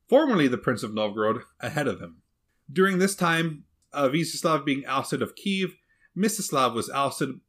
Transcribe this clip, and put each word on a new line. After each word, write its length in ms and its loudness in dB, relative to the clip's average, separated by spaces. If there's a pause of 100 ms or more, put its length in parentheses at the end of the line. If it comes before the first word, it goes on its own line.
formerly 400 6
the 100 0
Prince 240 -2
of 120 -6
Novgorod, 480 0 (180)
ahead 280 -4
of 120 -4
him. 220 -18 (500)
During 260 2
this 160 2
time 500 0 (280)
of 200 2
Iziaslav 520 0
being 220 -2
ousted 360 -2
of 120 -4
Kyiv, 380 -2 (440)
Mstislav 580 0
was 160 -4
ousted 580 -2